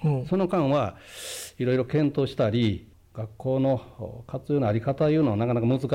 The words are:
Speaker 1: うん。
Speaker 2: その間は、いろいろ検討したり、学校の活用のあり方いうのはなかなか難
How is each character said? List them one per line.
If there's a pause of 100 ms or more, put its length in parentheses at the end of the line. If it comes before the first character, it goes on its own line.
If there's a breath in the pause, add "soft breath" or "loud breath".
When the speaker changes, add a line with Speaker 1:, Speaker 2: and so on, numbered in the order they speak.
Speaker 1:
う
ん。
Speaker 2:
そ
の
間
は、 (640 loud breath)
い
ろ
い
ろ
検
討
し
た
り、 (260)
学
校
の
活
用
の
あ
り
方
い
う
の
は
な
か
な
か
難 (140)